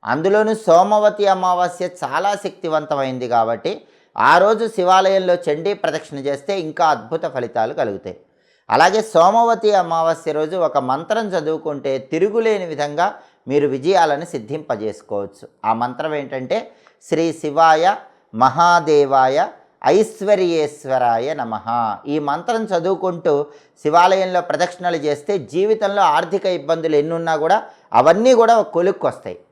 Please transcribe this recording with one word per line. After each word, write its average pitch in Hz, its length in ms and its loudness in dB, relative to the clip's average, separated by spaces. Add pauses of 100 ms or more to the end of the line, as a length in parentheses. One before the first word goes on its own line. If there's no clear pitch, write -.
అందులోనూ 196 500 0
సోమవతి 208 720 2
అమావాస్య 180 600 0 (180)
చాలా 165 300 -2
శక్తివంతమైంది 147 920 -4
కాబట్టి 117 560 -2 (340)
ఆ 143 200 6
రోజు 214 280 2
శివాలయంలో 190 680 2
చండీ 165 400 -4
ప్రదక్షిణ 151 440 -8
చేస్తే 139 420 -6
ఇంకా 160 260 -2
అద్భుత 156 400 -2
ఫలితాలు 117 480 -4
కలుగుతాయి. 101 460 -8 (500)
అలాగే 190 320 4
సోమవతి 220 720 2
అమావాస్య 165 600 0
రోజు 156 240 -4
ఒక 156 220 0
మంత్రం 165 500 -2
చదువుకుంటే 151 720 -4
తిరుగులేని 202 680 -2
విధంగా 147 480 -4 (340)
మీరు 143 200 2
విజయాలను 151 560 0
సిద్ధింపజేసుకోవచ్చు. 107 1200 -8 (160)
ఆ 107 80 0
మంత్రం 123 420 -4
ఏంటంటే, 131 580 -6 (360)
"శ్రీ 165 240 0
శివాయ 160 640 2 (400)
మహాదేవాయ 143 1120 2 (400)
ఐశ్వర్యేశ్వరాయ 156 1500 0
నమః." 113 320 -8 (400)
ఈ 147 120 -2
మంత్రం 165 460 -4
చదువుకుంటూ 170 840 -2 (360)
శివాలయంలో 180 580 2
ప్రదక్షిణలు 175 560 -4
చేస్తే 147 420 -4
జీవితంలో 202 640 -2
ఆర్థిక 170 440 0
ఇబ్బందులు 160 500 -2
ఎన్నున్నా 165 400 -2
కూడా 165 260 0 (300)
అవన్నీ 180 420 6
కూడా 226 220 6
ఒక 208 140 0
కొలుక్కొస్తాయి. 165 680 -2 (140)